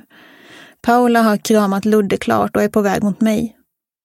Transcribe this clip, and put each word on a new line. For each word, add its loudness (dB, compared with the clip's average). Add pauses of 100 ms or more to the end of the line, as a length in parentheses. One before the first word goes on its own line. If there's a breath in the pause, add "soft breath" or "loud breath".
(800 loud breath)
Paula 2
har 2
kramat 0
Ludde 0
klart -2
och 2
är 0
på 0
väg -2
mot -4
mig. -2 (480)